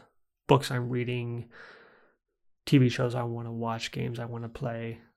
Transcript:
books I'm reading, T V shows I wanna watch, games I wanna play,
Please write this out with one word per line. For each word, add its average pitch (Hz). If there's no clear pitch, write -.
books 139
I'm 123
reading, 120
T 147
V 127
shows 120
I 123
wanna 117
watch, 113
games 120
I 117
wanna 117
play, 117